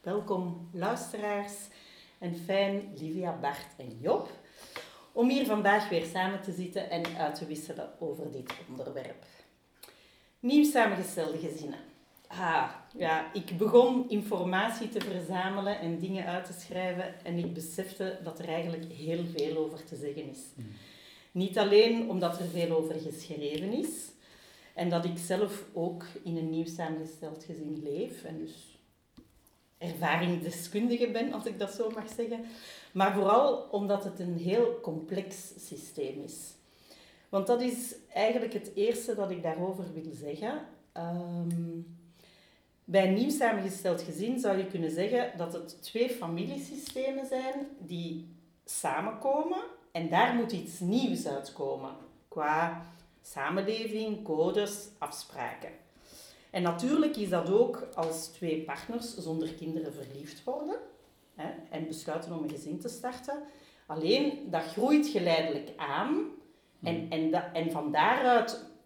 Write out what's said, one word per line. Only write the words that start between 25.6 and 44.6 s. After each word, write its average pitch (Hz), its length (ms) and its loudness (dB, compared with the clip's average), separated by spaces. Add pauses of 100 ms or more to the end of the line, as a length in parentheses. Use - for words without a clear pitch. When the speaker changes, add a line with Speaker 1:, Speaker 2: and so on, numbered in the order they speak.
Speaker 1:
ook 175 320 -4 (180)
in 170 140 -2
een 160 120 -2
nieuw 165 160 0
samengesteld 160 760 -8
gezin 151 400 -8
leef 151 400 -4
en 160 140 -10
dus - 420 -14 (960)
ervaringsdeskundige 175 1300 0
ben, 226 220 -2
als 220 120 -6
ik 208 140 -6
dat 202 140 -2
zo 226 160 -2
mag 214 260 -8
zeggen, 233 300 -4 (480)
maar 196 200 4
vooral 220 580 6
omdat 202 320 2
het 190 160 -8
een 175 180 -2
heel 202 440 4
complex 175 760 -6
systeem 151 640 -8
is. - 300 -14 (760)
Want 196 180 2
dat 240 140 6
is - 340 -2 (180)
eigenlijk 226 400 2
het - 220 -6
eerste 226 400 2
dat 196 160 -2
ik 170 120 -4
daarover 175 500 -2
wil 160 200 -8
zeggen. 151 480 -6 (300)
Ehm, 170 880 -4 (1040)
bij 185 240 6
een 190 60 6
nieuw 247 160 4
samengesteld 196 720 2
gezin 220 380 -2
zou 202 180 2
je 190 100 0